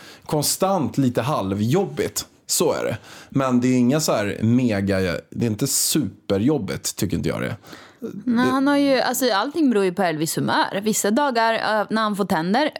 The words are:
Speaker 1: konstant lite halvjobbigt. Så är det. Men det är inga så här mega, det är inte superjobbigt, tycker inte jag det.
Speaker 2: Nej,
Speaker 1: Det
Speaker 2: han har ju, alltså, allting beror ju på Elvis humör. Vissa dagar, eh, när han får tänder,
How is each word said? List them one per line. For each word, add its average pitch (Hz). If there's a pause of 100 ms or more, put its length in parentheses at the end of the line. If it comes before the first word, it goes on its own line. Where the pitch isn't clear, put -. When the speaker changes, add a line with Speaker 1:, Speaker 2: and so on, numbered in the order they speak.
(260)
Speaker 1:
konstant 160
lite 123
halvjobbigt. 117 (220)
Så 147
är 64
det. 60 (320)
Men 127
det 127
är 127
inga 127
så 156
här 104
mega, 107 (300)
det -
är 117
inte 107
superjobbigt, 107
tycker 85
inte 73
jag 57
det. 64 (680)
Speaker 2:
Nej, 247
Speaker 1:
Det 262
Speaker 2:
han 269
har 285
ju, 277
alltså, 247
allting 277
beror 202
ju 180
på 196
Elvis 160
humör. 196
Vissa 208
dagar, 226 (280)
eh, 196
när 214
han 208
får 196
tänder, 196 (100)